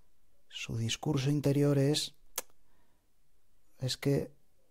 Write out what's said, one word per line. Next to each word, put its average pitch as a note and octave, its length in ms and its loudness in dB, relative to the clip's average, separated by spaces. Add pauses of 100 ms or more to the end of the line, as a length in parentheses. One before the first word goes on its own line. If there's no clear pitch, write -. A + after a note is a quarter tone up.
(480)
Su - 280 -8
discurso C3 520 0
interior C#3+ 480 4
es, C#3+ 380 2 (1600)
"Es B2+ 180 -4
que - 360 0 (380)